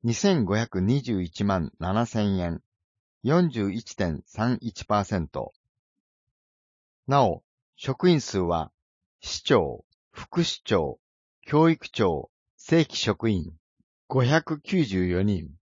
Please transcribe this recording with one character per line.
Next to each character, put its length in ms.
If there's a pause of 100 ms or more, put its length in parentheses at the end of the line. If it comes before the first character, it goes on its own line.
二 120
千 300
五 100
百 260
二 200
十 220
一 220
万 340
七 280
千 300
円。 260 (600)
四 280
十 220
一 220
点 320
三 340
一 240
パ 160
ー 40
セ 140
ン 100
ト。 240 (1500)
な 180
お、 180 (340)
職 320
員 120
数 180
は、 340 (480)
市 220
長、 420 (260)
副 340
市 200
長、 360 (420)
教 280
育 180
長、 420 (260)
正 280
規 120
職 340
員、 260 (500)
五 180
百 360
九 240
十 240
四 160
人。 380